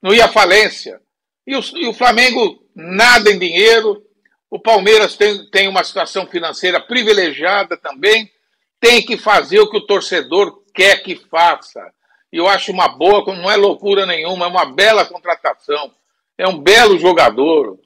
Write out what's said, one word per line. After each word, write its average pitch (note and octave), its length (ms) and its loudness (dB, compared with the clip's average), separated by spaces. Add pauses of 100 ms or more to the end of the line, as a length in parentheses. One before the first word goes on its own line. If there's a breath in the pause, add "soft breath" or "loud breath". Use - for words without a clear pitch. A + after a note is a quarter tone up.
não G3 100 0
ir A#3 80 6
à A3 60 6
falência. G3 720 0 (460)
E C4+ 80 -8
o, B3+ 60 -4 (140)
e E4 120 -6
o A3 60 -6
Flamengo, B3 720 0 (120)
nada G#3 560 2
em F#3+ 80 -2
dinheiro. G3+ 640 0 (480)
O G#3 80 -12
Palmeiras G#3+ 580 2
tem, G#3 320 -2
tem G3 180 -2
uma F#3+ 160 -2
situação F#3 440 -6
financeira E3+ 520 -6
privilegiada F#3+ 960 -2
também. F#3+ 540 -2 (500)
Tem A#3 220 2
que A3 160 -8
fazer F#3 420 0
o G#3+ 100 4
que G#3+ 80 -6
o - 100 -8
torcedor F3 760 -4 (140)
quer F#3+ 260 2
que F3 140 -12
faça. E3 680 -2 (500)
E - 60 -8
eu E3+ 100 0
acho G3 240 -2
uma F#3 160 0
boa, E3+ 360 2 (120)
não F3+ 140 -6
é G#3+ 60 0
loucura G3+ 500 0
nenhuma, F3 400 -6
é F3 40 -4
uma F3 160 0
bela F#3+ 400 0
contratação. D3+ 880 -8 (460)
É F#3 100 -2
um F3+ 120 -4
belo G3+ 400 4
jogador. D3 880 0